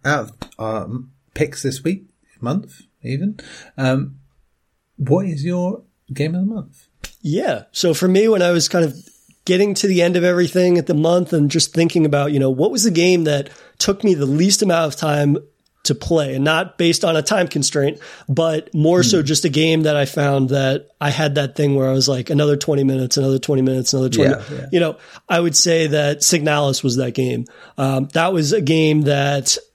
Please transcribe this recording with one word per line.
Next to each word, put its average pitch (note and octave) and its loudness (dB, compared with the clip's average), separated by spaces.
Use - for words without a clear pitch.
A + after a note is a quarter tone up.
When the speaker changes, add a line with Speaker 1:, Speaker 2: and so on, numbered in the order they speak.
Speaker 1:
out C#3+ 0
of - -20
our A2 -6
picks - -6
this C3+ -6
week, F#3+ -4
month C#3+ -6
even, D3+ -6
um, C3+ -2
what F3 0
is D3+ -6
your F3+ -4
game D3+ -4
of F#3 -2
the A3+ -4
month? D3+ -12
Speaker 2:
Yeah. D#3 -4
So E3+ 0
for F#3 0
me, G3 4
when G3+ 4
I F3 4
was E3+ 0
kind F3 2
of C#3+ -4
getting F#3+ 2
to G#3 -2
the F#3 2
end F3 2
of F3 2
everything F3+ 2
at D3 -2
the F3 0
month E3 2
and D3 2
just - -2
thinking E3 2
about, C#3+ 0
you C#3+ 0
know, C3+ 2
what C#3+ 0
was A3 -2
the A3+ 4
game E3+ 4
that D3 -2
took G3+ -2
me G3 4
the C#3+ -2
least E3 2
amount E3 0
of - -14
time D3 0
to D3 0
play, C#3+ -2
and C3+ -2
not D#3+ -2
based E3 2
on E3 2
a D#3 0
time F#3 0
constraint, D3 -2
but D#3+ -2
more E3 2
so G#3 2
Speaker 1:
Hmm. D3 -2
Speaker 2:
just D3 -2
a F3 0
game D#3+ 2
that D3+ 0
I C#3+ 0
found C#3 0
that C3+ -2
I D3 -2
had C#3+ -2
that C#3+ -4
thing C#3+ 0
where C3+ 0
I C3 0
was C3+ 0
like, B2+ -4
"Another D3 2
twenty C#3+ -2
minutes, C3+ -2
another C3+ 0
twenty C3+ 0
minutes, C3 -2
another C3 0
twenty." C3+ 2
Speaker 1:
Yeah, C3 -4
yeah. C3 -12
Speaker 2:
You F3+ 2
know, D#3+ -2
I E3+ 2
would E3+ 0
say E3 2
that D3 0
Signalis D3 2
was B2 0
that B2+ -4
game. B2 -2
Um, C3+ -2
that E3+ 0
was D#3 0
a A3 0
game D#3 2
that C#3 0